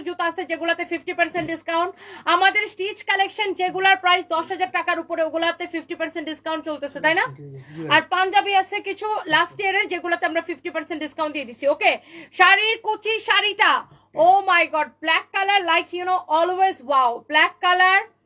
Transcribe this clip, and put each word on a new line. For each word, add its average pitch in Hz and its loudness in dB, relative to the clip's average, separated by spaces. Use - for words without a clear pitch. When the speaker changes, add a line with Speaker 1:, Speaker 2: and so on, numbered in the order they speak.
Speaker 1:
জুতা 349 -6
আছে 339 -8
যেগুলাতে 330 -4
ফিফটি 339 -6
পার্সেন্ট 330 -2
ডিসকাউন্ট। 339 -2
আমাদের 392 4
স্টিচ 415 -8
কালেকশন 392 0
যেগুলার 370 2
প্রাইস 359 2
দশ 330 -2
হাজার 359 -4
টাকার 339 -2
উপরে, 330 -4
ওগুলাতে 330 -2
ফিফটি 330 -8
পার্সেন্ট 320 -8
ডিসকাউন্ট 311 -8
চলতেছে, 285 -8
তাই 320 2
না? 466 0
Speaker 2:
জি, 143 -18
জি, 135 -16
জি। 160 -12
Speaker 1:
আর 214 6
পাঞ্জাবি 392 2
আছে 381 -6
কিছু 392 -8
লাস্ট 339 0
ইয়ারের, 392 0
যেগুলাতে 349 -4
আমরা 330 -2
ফিফটি 339 -8
পার্সেন্ট 320 -6
ডিসকাউন্ট 302 -6
দিয়ে 269 -6
দিছি। 247 -8
ওকে, 339 4
শাড়ির 403 6
কুচি 427 -2
শাড়িটা, 403 2
oh 381 6
my 339 4
God, 302 0
black 320 0
color, 392 2
like, 349 0
you 359 -6
know, 370 0
always 370 2
wow, 269 4
black 311 4
color, 370 4